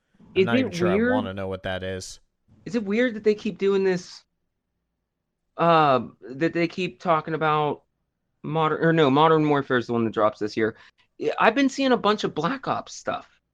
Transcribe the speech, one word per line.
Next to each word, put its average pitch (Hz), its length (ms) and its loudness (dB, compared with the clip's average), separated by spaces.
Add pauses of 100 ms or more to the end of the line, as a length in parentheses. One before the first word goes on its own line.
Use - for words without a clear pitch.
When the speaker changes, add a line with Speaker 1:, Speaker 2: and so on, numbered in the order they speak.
(200)
Speaker 1:
I'm - 160 -20
Speaker 2:
Is 190 100 4
Speaker 1:
not 202 100 2
Speaker 2:
it 254 40 2
Speaker 1:
even 233 140 -2
sure 175 200 0
Speaker 2:
weird? 226 180 2
Speaker 1:
I 254 40 0
wanna 190 180 -4
know 98 140 -6
what 95 160 -8
that 92 200 -6
is. 92 360 -10 (460)
Speaker 2:
Is 165 100 -6
it 233 80 -2
weird 214 320 0
that 214 80 -12
they 214 120 4
keep 208 220 -6
doing 196 260 2
this? 185 400 -2 (1300)
Uh, 156 500 4 (140)
that 135 320 -4
they 170 140 0
keep 180 320 -8
talking 160 340 -2
about 151 500 0 (580)
Modern, 156 420 -2
or 165 100 4
no, 160 160 4
Modern 156 380 4
Warfare 139 300 0
is 113 100 -2
the 120 60 -4
one 117 120 0
that 107 80 -4
drops 107 260 0
this 104 180 -6
year. 110 180 0 (420)
Yeah, - 220 -4
I've 220 160 4
been 277 140 2
seeing 269 220 0
a 233 60 4
bunch 208 260 -2
of 180 100 -4
Black 214 340 -4
Ops 113 260 -6
stuff. - 360 -10 (240)